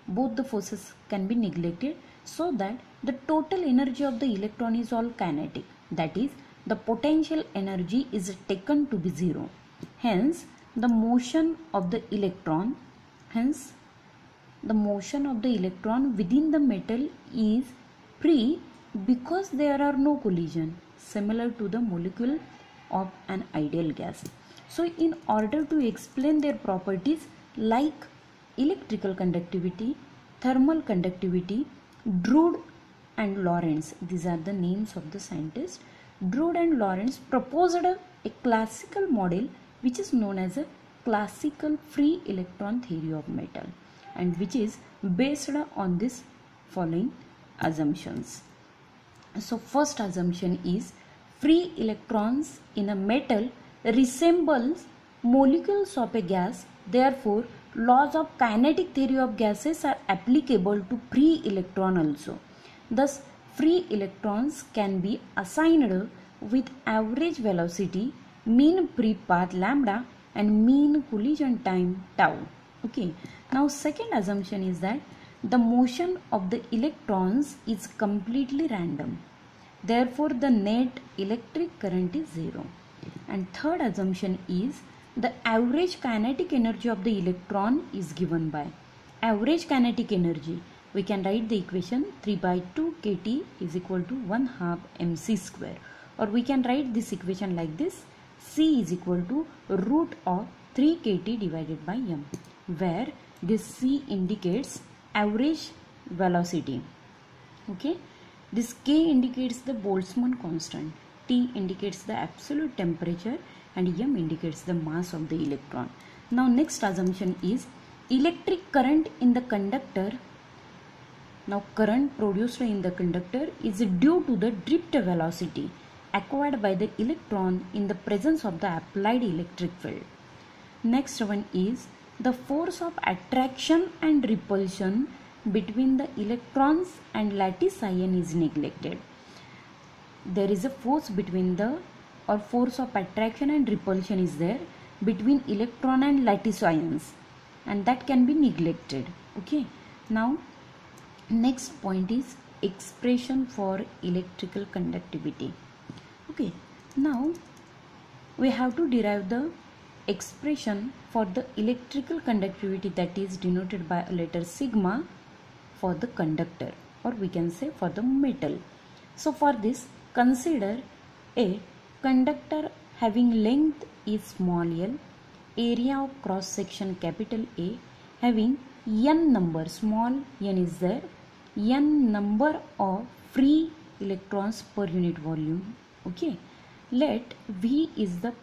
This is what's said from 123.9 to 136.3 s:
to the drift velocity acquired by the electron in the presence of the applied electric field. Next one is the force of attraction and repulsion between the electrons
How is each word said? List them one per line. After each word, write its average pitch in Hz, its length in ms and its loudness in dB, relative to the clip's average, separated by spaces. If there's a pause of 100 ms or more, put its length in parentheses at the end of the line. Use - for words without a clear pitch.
to 254 80 2
the 214 160 2
drift 269 420 0
velocity 170 760 0 (440)
acquired 277 480 -2
by 196 140 2
the - 220 -2
electron 185 760 -2
in 202 140 -2
the 180 80 -2
presence 208 480 0
of 175 160 -4
the 180 160 -2
applied 208 480 0
electric 175 500 -4
field. - 300 -10 (800)
Next 247 380 0
one 208 320 -2
is 202 340 0 (320)
the 247 140 2
force 330 480 -4
of 339 120 -4 (100)
attraction 262 880 2 (100)
and 302 260 4
repulsion 196 800 0 (420)
between 220 460 2
the 277 220 0
electrons 269 800 0 (160)